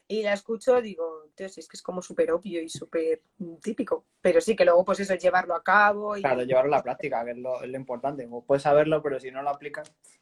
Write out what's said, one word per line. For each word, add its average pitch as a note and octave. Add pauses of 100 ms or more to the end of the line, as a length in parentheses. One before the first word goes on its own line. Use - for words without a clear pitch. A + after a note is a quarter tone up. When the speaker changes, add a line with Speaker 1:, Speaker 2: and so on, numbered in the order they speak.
Speaker 1:
y G#3+
la G3+
escucho, A3+
digo, E3
"Tío, F#3+
si F3
es -
que -
es -
como F3+
súper E3
obvio E3+
y D#3+
súper D#3+ (420)
típico". - (160)
Pero E3
sí, G#3+
que F#3
luego, F3
pues G3
eso, F#3+
llevarlo F3+
a E3+
cabo G#3
y G3+
Speaker 2:
Claro, B2+
llevarlo C3
a C#3
la A#2+
práctica, B2
que A#2+
es A#2+
lo, B2+
es A#2+
lo B2+
importante. C3+
Como A#2+
puedes C#3+
saberlo, D3+
pero C#3
si C3
no C3+
lo C#3+
aplicas, D3 (300)